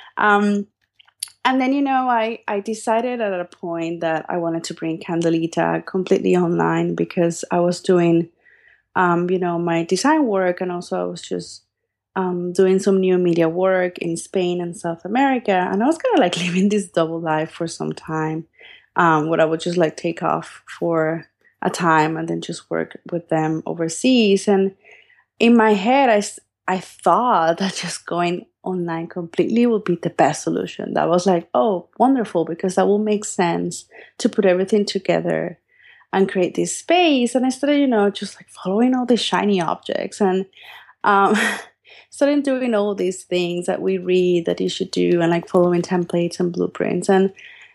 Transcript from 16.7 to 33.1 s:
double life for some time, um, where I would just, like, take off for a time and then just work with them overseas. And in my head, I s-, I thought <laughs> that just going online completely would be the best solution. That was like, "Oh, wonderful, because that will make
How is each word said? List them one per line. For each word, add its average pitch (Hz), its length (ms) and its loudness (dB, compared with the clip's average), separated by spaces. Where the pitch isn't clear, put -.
double 165 320 -2
life 160 320 -2
for 165 160 -8
some 156 260 -6
time, 156 520 -6
um, 160 340 2
where 160 120 2
I 160 40 4
would 160 160 -2
just, 175 160 -4
like, 160 200 0
take - 240 -6
off 160 460 -4
for 160 580 -4
a - 80 0
time 160 480 0
and 165 100 -6
then 170 140 -4
just - 280 -12
work 165 300 -6
with 170 180 -6
them 160 360 -2
overseas. 196 800 2
And 196 280 2
in 233 180 6
my 220 160 6
head, 247 360 2
I 214 80 4
s-, - 220 -4
I 185 120 -2
thought 180 800 0
<laughs> - 20 -6
that 196 160 -4
just - 300 -10
going 175 400 -4
online 170 440 -4
completely 180 580 0
would 226 180 2
be 175 120 0
the 170 140 -4
best 151 320 0
solution. - 520 -6
That 156 160 2
was 175 160 2
like, 175 280 0
"Oh, 208 440 0
wonderful, 233 480 2
because 185 300 -4
that 190 120 2
will 202 120 4
make 214 260 0